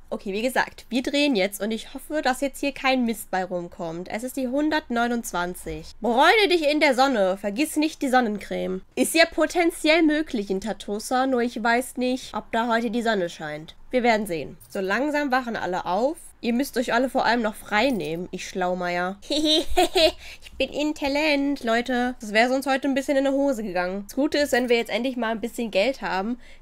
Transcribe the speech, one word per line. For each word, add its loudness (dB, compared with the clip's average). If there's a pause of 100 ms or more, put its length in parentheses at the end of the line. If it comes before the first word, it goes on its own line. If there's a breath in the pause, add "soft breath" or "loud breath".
Okay, -8
wie -2
gesagt, -2
wir 0
drehen 2
jetzt 0
und -2
ich -8
hoffe, -6
dass 0
jetzt -2
hier -2
kein 0
Mist -4
bei -2
rumkommt. -8
Es -6
ist -8
die -2
hundertneunundzwanzig. -2
Bräune 6
dich 4
in 4
der 6
Sonne. 4
Vergiss -2
nicht 0
die 0
Sonnencreme. 0 (140)
Ist 0
ja 8
potenziell 2
möglich 0
in -2
Tartosa, -2
nur 2
ich -4
weiß 0
nicht, -4
ob -8
da 0
heute 0
die -2
Sonne 0
scheint. -12 (140)
Wir 2
werden 2
sehen. -6 (140)
So -4
langsam 0
wachen 0
alle -4
auf. 0 (260)
Ihr 0
müsst -2
euch -2
alle 2
vor 0
allem 2
noch -2
frei 0
nehmen, -4
ich -10
Schlaumeier. -2
<laughs> -18
Ich 2 (160)
bin -14
intelligent, 0
Leute. 0
Das -8
wäre 6
sonst 0
heute 2
ein 2
bisschen 2
in 4
der 2
Hose 2
gegangen. -4
Das -16
Gute 0
ist, 2
wenn 2
wir 6
jetzt -2
endlich -2
mal -2
ein -4
bisschen -6
Geld 0
haben, -2 (240 loud breath)